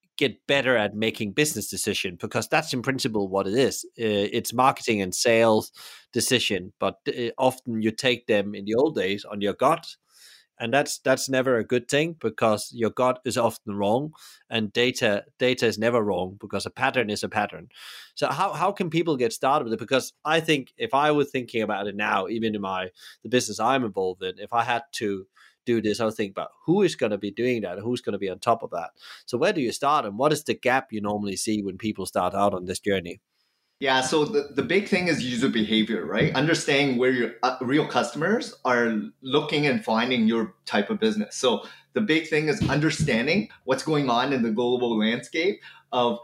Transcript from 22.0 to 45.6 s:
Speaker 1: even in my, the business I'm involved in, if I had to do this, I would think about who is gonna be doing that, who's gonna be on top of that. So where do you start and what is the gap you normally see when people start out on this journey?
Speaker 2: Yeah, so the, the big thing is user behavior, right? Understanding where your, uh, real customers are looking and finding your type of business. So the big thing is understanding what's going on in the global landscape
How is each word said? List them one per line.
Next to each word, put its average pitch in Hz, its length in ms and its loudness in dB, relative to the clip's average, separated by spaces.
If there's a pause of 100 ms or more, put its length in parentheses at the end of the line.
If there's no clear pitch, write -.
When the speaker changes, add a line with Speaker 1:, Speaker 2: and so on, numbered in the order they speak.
Speaker 1:
even 110 260 -2
in 104 60 -4
my, 92 300 -4 (320)
the 110 80 -14
business 117 280 0
I'm 123 280 2
involved 95 360 -4
in, 92 160 -6
if 101 140 -14
I 117 100 2
had 117 200 -2 (140)
to 101 300 -4 (380)
do 117 160 2
this, 104 180 0
I 117 60 0
would 110 100 0
think 101 180 -4
about - 180 -8 (160)
who 190 160 4
is 160 120 4
gonna 104 220 -2
be 101 140 -4
doing 120 320 -2
that, 90 160 -6
who's 120 240 -4
gonna 104 160 -4
be 98 100 -4
on 98 100 -6
top 113 240 0
of - 100 -8
that. 85 180 -8 (340)
So 123 140 -4
where 180 160 2
do 160 80 -2
you 110 100 -2
start 143 320 2
and 104 140 -8
what 143 120 4
is 151 140 -2
the 123 80 0
gap 127 400 0
you 107 80 -6
normally 104 360 -2
see 104 260 -2
when 95 160 -6
people 101 260 -4
start 90 300 0
out 101 180 4
on 90 140 -4
this 90 140 -4
journey? 90 420 -2 (600)
Speaker 2:
Yeah, 131 200 4
so 156 240 2
the, - 280 -2
the 135 80 0
big 185 260 0
thing 143 200 0
is 123 160 0
user 123 240 0
behavior, 110 560 0
right? 110 300 0
Understanding 143 640 2
where 127 140 4
your, 120 200 -2 (100)
uh, - 200 0
real 131 240 2
customers 185 760 -2
are 117 380 2 (220)
looking 147 420 0
and 120 180 0
finding 117 460 0
your 113 260 0 (120)
type 107 240 0
of 107 100 -4
business. 107 340 0
So 117 300 0 (300)
the 117 80 0
big 156 260 0
thing 151 200 0
is 139 200 0
understanding 147 800 0 (160)
what's 131 180 0
going 147 280 0
on 127 240 2
in 120 80 2
the 117 80 0
global 120 480 0
landscape 127 600 0 (320)